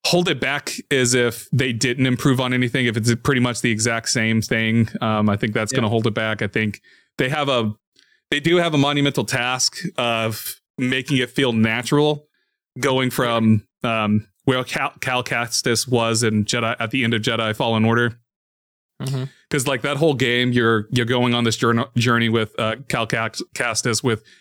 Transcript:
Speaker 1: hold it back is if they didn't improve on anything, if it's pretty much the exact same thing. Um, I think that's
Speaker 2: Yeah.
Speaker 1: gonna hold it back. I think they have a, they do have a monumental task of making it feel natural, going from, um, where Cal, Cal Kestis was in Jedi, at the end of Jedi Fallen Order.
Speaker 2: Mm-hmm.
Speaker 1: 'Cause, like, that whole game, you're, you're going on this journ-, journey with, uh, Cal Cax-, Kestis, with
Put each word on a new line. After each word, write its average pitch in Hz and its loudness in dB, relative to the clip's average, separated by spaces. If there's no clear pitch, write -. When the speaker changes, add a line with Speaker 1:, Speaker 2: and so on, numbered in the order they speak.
Speaker 1:
hold 180 2
it 147 -2
back 139 -4
is 127 2
if 120 0
they 127 0
didn't 127 0
improve 127 2
on 127 -2
anything, 127 0
if 113 0
it's 117 2
pretty 131 2
much 123 0
the 120 2
exact 113 -2
same 113 2
thing. 113 0
Um, 107 0
I 101 2
think 110 -4
that's 110 -2
Speaker 2:
Yeah. - 0
Speaker 1:
gonna 110 2
hold 113 0
it 107 0
back. 110 -2
I 104 -2
think 107 -4
they 127 0
have 147 -2
a, 117 0
they 147 0
do 165 2
have 170 0
a 147 4
monumental 143 2
task 127 -2
of 113 -4
making 131 -2
it 123 0
feel 131 0
natural, 123 0
going 131 2
from, 113 2
um, 107 0
where 127 2
Cal, 143 -4
Cal 123 -2
Kestis 120 -2
was 113 2
in 107 2
Jedi, 113 -2
at 113 -4
the 131 -2
end 117 0
of 107 -2
Jedi 113 -2
Fallen 113 0
Order. 117 2
Speaker 2:
Mm-hmm. 135 -4
Speaker 1:
'Cause, 139 -2
like, 131 0
that 143 -2
whole 151 2
game, 123 0
you're, 113 2
you're 120 0
going 123 2
on 120 0
this 113 0
journ-, 117 2
journey 117 2
with, 110 0
uh, 110 -2
Cal 117 -2
Cax-, 113 -4
Kestis, 117 -2
with 113 0